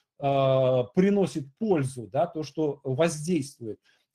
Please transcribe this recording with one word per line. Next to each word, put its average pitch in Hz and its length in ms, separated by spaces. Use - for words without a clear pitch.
э, 135 640
приносит 190 500
пользу, 135 500
да, 147 200
то, 156 160
что 151 400
воздействует. 147 960